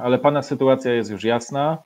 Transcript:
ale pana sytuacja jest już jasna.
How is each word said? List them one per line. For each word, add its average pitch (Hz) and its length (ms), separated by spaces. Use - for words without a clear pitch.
ale 123 180
pana 143 240
sytuacja 131 500
jest 113 180
już 101 140
jasna. 139 600